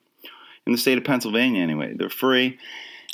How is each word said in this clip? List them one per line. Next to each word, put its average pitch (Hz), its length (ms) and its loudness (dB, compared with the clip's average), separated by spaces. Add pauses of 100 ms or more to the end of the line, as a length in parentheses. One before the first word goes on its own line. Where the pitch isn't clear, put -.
(640)
In 117 80 2
the 120 60 2
state 131 180 2
of 120 80 -2
Pennsylvania, 117 560 2
anyway, 76 340 -2
they're 98 140 -4
free. 127 500 2 (560)